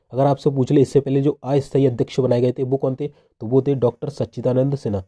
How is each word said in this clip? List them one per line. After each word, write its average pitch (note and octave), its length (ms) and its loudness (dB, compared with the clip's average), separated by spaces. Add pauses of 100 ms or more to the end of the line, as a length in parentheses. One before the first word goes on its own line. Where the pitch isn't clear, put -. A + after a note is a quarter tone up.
(120)
अगर C3 140 0
आपसे C#3+ 240 0
पूछ C3+ 220 0
ले D3 80 6
इससे C3+ 200 4
पहले C#3 220 0
जो C#3+ 220 0
अस्थायी C#3 420 0
अध्यक्ष C3 340 -2
बनाए B2 200 2
गए B2 120 2
थे C#3 100 -8
वो C3 140 -2
कौन C3+ 200 -4
थे? C#3+ 120 -6
तो - 380 -18
वो C3 160 4
थे C#3+ 140 0
डॉक्टर B2 340 -2
सच्चिदानंद B2+ 680 -2
सिन्हा G2+ 320 -6